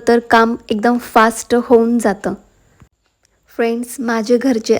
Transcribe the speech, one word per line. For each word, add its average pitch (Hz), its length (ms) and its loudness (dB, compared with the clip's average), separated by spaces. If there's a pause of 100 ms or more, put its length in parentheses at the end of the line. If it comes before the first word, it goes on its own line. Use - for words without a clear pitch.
तर 233 120 4
काम 233 360 2 (140)
एकदम 240 280 -2
फास्ट 226 680 0
होऊन 233 360 2
जातं. 202 340 -4 (1200)
फ्रेंड्स, 233 440 -4
माझे 226 380 0
घरचे 226 420 0